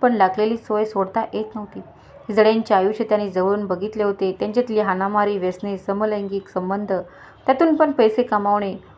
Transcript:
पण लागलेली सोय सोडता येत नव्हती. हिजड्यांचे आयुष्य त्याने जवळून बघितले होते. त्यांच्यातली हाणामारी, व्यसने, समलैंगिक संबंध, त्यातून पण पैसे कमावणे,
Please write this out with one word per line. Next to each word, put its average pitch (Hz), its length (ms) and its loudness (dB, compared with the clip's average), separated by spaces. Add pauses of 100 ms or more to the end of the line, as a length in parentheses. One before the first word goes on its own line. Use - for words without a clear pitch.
पण 247 80 6
लागलेली 214 440 2
सोय 214 280 -2
सोडता 208 480 -2
येत 214 120 -4 (100)
नव्हती. 208 240 -12 (500)
हिजड्यांचे 220 460 4
आयुष्य 214 300 2
त्याने 208 240 0
जवळून 196 380 0
बघितले 202 360 -4
होते. 196 360 -2
त्यांच्यातली 214 420 -2
हाणामारी, 202 580 0
व्यसने, 185 400 -4
समलैंगिक 202 680 -4
संबंध, 196 440 -4 (540)
त्यातून 311 300 4
पण 302 140 4
पैसे 240 320 4
कमावणे, 202 540 0 (220)